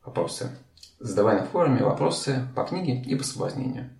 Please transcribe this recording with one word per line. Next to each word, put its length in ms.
Вопросы. 460
Задавай 400
на 60
форуме 380
вопросы 680
по 120
книге 360
и 140
по 80
соблазнению. 680